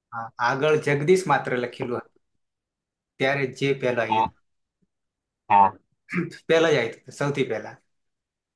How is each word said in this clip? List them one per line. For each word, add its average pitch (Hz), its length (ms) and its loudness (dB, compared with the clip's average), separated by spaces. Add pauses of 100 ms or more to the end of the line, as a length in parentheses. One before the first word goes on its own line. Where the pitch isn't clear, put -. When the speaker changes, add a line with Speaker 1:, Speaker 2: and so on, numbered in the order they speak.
(120)
Speaker 1:
હા, 117 160 -10 (120)
આગળ 135 380 0
જગદીશ 147 460 2
માત્ર 131 300 0
લખેલું 120 440 -6
હતું. - 220 -16 (1000)
ત્યારે 139 320 0
જે 139 200 -2
પહેલા 123 320 -2
Speaker 2:
હા. - 0 -
Speaker 1:
આવ્યું. 110 260 0 (1120)
Speaker 2:
હા. 98 280 6 (720)
Speaker 1:
પહેલા 165 280 4
જ 151 60 4
આવ્યું 117 160 -2
હતું, - 220 -20
સૌથી 143 320 -2
પહેલા. 107 300 -8 (800)